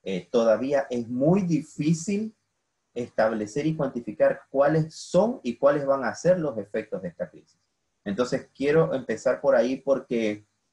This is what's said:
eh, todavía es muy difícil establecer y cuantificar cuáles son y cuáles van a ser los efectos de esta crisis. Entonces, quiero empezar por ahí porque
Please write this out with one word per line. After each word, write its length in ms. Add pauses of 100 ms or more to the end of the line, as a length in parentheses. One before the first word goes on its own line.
eh, 280
todavía 600
es 180
muy 320
difícil 920 (580)
establecer 720
y 100
cuantificar 720
cuáles 420
son 520
y 100
cuáles 320
van 160
a 100
ser 280
los 180
efectos 420
de 80
esta 220
crisis. 260 (480)
Entonces, 480
quiero 420
empezar 460
por 140
ahí 220
porque 680 (280)